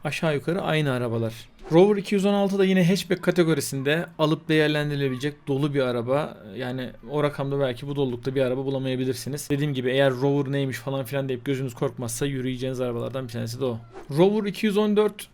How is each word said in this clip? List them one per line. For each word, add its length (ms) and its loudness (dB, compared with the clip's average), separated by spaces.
Aşağı 300 0
yukarı 280 -2
aynı 300 0
arabalar. 420 -2
Rover 240 8
iki 180 -2
yüz 100 2
on 100 4
altı 240 2
da 60 6
yine 240 6
hatchback 340 0
kategorisinde 840 2
alıp 300 0
değerlendirilebilecek 1000 0
dolu 260 0
bir 60 2
araba. 580 0
Yani 340 -6
o 120 0
rakamda 380 -2
belki 260 -2
bu 100 -6
dolulukta 380 -2
bir 80 2
araba 220 0
bulamayabilirsiniz. 840 -4
Dediğim 240 0
gibi 160 0
eğer 220 4
Rover 400 0
neymiş 240 -2
falan 280 -4
filan 240 -4
deyip 160 -4
gözünüz 300 -2
korkmazsa 520 -4
yürüyeceğiniz 540 -4
arabalardan 480 -4
bir 40 -12
tanesi 280 -6
de 40 0
o. 140 0
Rover 380 4
iki 180 -2
yüz 100 2
on 200 2
dört 380 0